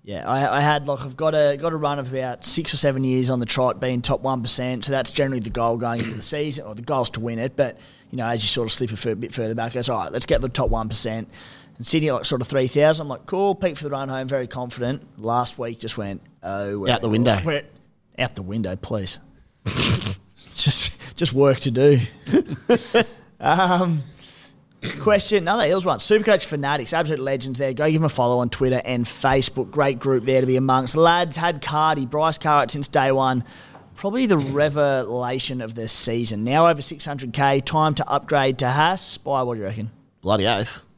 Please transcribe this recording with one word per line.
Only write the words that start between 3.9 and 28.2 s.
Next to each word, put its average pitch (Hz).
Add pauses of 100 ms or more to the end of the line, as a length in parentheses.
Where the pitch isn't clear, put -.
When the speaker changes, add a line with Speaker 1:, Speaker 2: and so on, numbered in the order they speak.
Speaker 1:
top -
one 131
percent. 123
So 139
that's 131
generally 135
the 107
goal 117
going 117
into 113
the 107
season, 147
or 107
the 120
goal's 131
to 110
win 117
it. 131
But, 131 (360)
you 131
know, 113
as 117
you -
sort 120
of -
slip 113
a 104
fur-, 110
bit 120
further 113
back, 117
it's, 123
"All 117
right, 82
let's 123
get 143
the 127
top 123
one 113
percent." 110 (500)
And 120
Sydney 156
at, 131
like, -
sort 127
of -
three 131
thousand, 151
I'm 143
like, -
"Cool," 196
peak 180
for 156
the 143
run 139
home, 131
very 127
confident. 123 (180)
Last 120
week 117
just 113
went, 101 (200)
"Oh, 101
we're 98
Speaker 2:
Out 117
the 117
window. 110
Speaker 1:
we're 147 (540)
out -
the 98
window, 98
please." 101 (480)
<laughs> - (380)
Just, -
just 156
work 135
to 135
do. 131 (680)
<laughs> 233 (360)
Um, 175 (1000)
question, 202
another 208
Eels 175
one. 143
Supercoach 214
Fanatics, 143
absolute 156
legends 131
there. 135
Go 147
give 156
'em 160
a -
follow 123